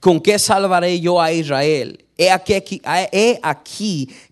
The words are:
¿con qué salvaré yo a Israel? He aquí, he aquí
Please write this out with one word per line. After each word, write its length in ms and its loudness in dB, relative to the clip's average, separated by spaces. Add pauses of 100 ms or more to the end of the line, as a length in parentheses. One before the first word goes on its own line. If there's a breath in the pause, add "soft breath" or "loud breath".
¿con 180 4
qué 180 2
salvaré 600 0
yo 220 0
a 100 0
Israel? 760 -2 (120)
He 120 2
aquí, 520 -2 (300)
he 300 2
aquí 680 -6 (220 loud breath)